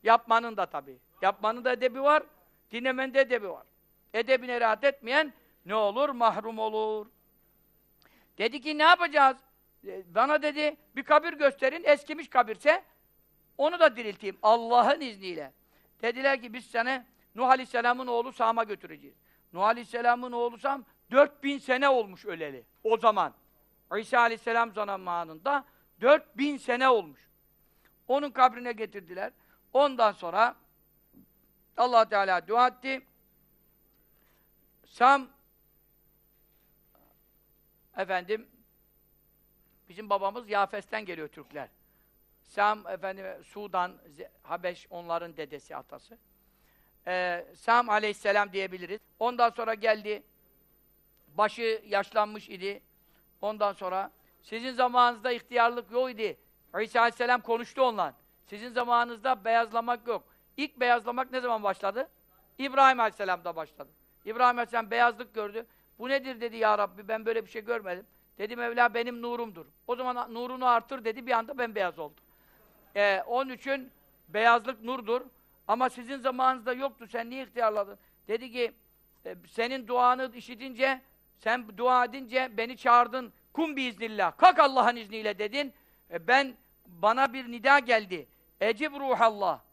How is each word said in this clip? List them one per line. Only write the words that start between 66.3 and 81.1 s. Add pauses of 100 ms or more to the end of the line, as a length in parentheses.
dedi,
"Ya
Rabbi,
ben
böyle
bir
şey
görmedim." (320)
Dedi,
"Mevla
benim
nurumdur." (220)
"O
zaman
nurunu
artır."
dedi,
bir
anda
bembeyaz
oldu. (720)
Ee,
onun
için (380)
beyazlık
nurdur. (480)
Ama
sizin
zamanınızda
yoktu,
sen
niye
ihtiyarladın? (280)
Dedi
ki, (540)
"E, (120)
senin
duanı
işitince, (380)